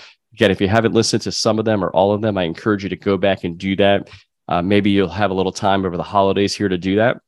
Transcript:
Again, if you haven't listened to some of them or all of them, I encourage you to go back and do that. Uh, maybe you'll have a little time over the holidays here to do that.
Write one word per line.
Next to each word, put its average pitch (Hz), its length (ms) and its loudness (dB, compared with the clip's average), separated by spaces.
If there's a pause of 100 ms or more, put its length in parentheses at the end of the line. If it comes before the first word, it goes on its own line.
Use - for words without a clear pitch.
(320)
Again, 107 180 4
if 92 100 -2
you 98 80 2
haven't 110 260 2
listened 110 280 0
to 95 100 -8
some 110 260 0
of 113 60 -2
them 107 200 0
or 82 60 -2
all 101 220 2
of 101 80 -2
them, 107 160 -2
I 92 80 0
encourage 95 380 -2
you 98 60 -6
to 87 80 -8
go 101 200 -2
back 95 280 0
and 87 120 -6
do 95 200 -4
that. 101 340 2 (380)
Uh, 85 120 -2
maybe 101 300 2
you'll 98 180 2
have 95 220 -2
a 95 40 -4
little 95 180 -2
time 98 320 0
over 87 120 -6
the 82 60 -4
holidays 98 520 0
here 104 140 -2
to 92 100 -2
do 95 180 -2
that. 117 320 0